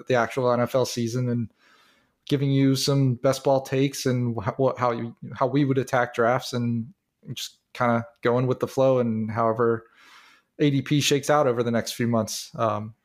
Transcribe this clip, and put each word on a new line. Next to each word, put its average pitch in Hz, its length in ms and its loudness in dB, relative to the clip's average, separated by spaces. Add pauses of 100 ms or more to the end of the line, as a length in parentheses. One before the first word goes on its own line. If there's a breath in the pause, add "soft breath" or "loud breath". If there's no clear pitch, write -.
the 127 80 0
actual 123 380 0
N 120 80 0
F 120 160 -2
L 123 100 2
season, 120 420 -4
and 120 240 -2 (760 soft breath)
giving 139 240 0
you 135 240 4
some 135 400 2
best 131 260 0
ball 135 180 2
takes 135 460 -2
and 123 300 -2
wh-, 107 240 -4
what, 131 180 2
how 123 140 0
you, 117 240 -8 (180)
how 135 140 0
we 143 160 2
would 131 140 0
attack 120 360 0
drafts, 120 380 0
and 117 420 -4 (400)
just - 240 -14 (160)
kinda 117 320 0 (160)
going 123 240 2
with 127 140 0
the 117 80 -2
flow 131 320 4
and 110 300 -2
however 113 560 0 (760 soft breath)
A 151 100 4
D 139 120 0
P 147 180 0
shakes 139 280 0
out 147 200 4
over 117 160 2
the 117 80 -2
next 113 200 -2
few 120 140 -2
months. 113 480 -2
Um, 110 400 -2 (100)